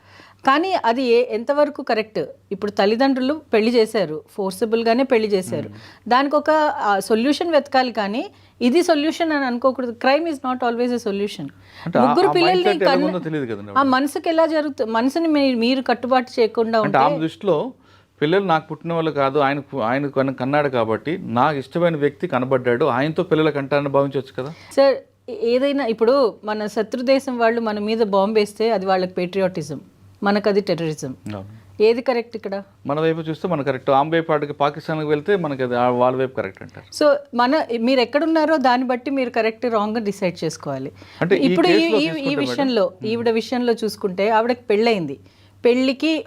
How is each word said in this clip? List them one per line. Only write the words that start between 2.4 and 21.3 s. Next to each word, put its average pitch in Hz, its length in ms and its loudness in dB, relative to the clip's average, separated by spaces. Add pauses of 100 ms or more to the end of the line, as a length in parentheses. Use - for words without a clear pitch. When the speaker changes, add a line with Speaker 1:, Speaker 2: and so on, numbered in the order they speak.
Speaker 1:
ఇప్పుడు 202 180 -6
తల్లిదండ్రులు 254 720 0 (120)
పెళ్లి 226 220 2
చేశారు, 214 560 0
ఫోర్సబుల్‌గానే 226 720 0
పెళ్లి 226 260 2
చేశారు, 180 400 -2
Speaker 2:
మ్మ్. - 420 -12
Speaker 1:
దానికి 277 260 2
ఒక, 302 140 0
ఆ, 285 480 2
సొల్యూషన్ 240 520 0
వెతకాలి. 262 420 0
కానీ 220 380 -4 (300)
ఇది 247 220 4
సొల్యూషన్ 311 500 0
అని 285 120 0
అనుకోకూడదు. 247 480 -2
Crime 277 380 0
is 294 60 -4
not 254 320 -4
always 240 260 -2
a 233 80 -4
solution. 202 500 -6 (340)
Speaker 2:
అంటే 175 120 0
ఆ, 247 80 6
Speaker 1:
ముగ్గురు 370 220 4
Speaker 2:
ఆ - 40 2
Speaker 1:
పిల్లల్ని 359 300 2
Speaker 2:
mindset 359 200 2
ఎలా 277 120 4
Speaker 1:
కన్న-, 277 120 2
Speaker 2:
ఉందో 185 120 -2
తెలియదు 151 360 -4
కదండి 101 180 -12
Speaker 1:
ఆ 254 60 0
Speaker 2:
ఆవిడ. 269 120 4
Speaker 1:
మనసుకి 277 380 0
ఎలా 320 180 2
జరుగుతు-, 302 380 -2
మనసుని 254 440 0
మీ-, 277 260 2
మీరు 247 280 0
కట్టుబాటు 247 580 0
చేయకుండా 226 380 0
Speaker 2:
అంటే 208 200 2
Speaker 1:
ఉంటే - 0 -
Speaker 2:
ఆమె 143 200 4
దృష్టిలో 165 540 -2 (500)
పిల్లలు 180 220 2
నాకు 160 220 0
పుట్టిన 165 260 -8
వాళ్ళు 165 180 -2
కాదు, 139 280 0
ఆయన 139 220 2
కు-, 135 180 -10
ఆయన 127 280 -2
కన్-, 135 280 -2
కన్నాడు 143 340 0
కాబట్టి 120 520 -2
నాకు 123 360 0